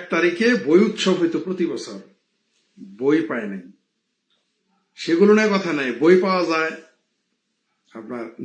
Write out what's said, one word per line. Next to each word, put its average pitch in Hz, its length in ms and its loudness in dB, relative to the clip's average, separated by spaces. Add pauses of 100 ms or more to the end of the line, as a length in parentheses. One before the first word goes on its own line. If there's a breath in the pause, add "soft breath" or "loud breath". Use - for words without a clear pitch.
(120)
তারিখে 175 360 0 (180)
বই 170 220 6
উৎসব - 320 0
হইতো 160 260 0
প্রতি 180 260 -4
বছর, 113 260 -12 (1000)
বই 143 180 2 (100)
পায় 120 220 -6
নাই, 95 140 -10 (1300)
সেগুলো 185 380 4
নিয়ে 214 180 2
কথা 185 240 -2
নাই। 131 120 -4 (120)
বই 175 120 6 (100)
পাওয়া 185 260 0
যায় 160 220 -2 (1200)
আপনার 113 300 -12 (200)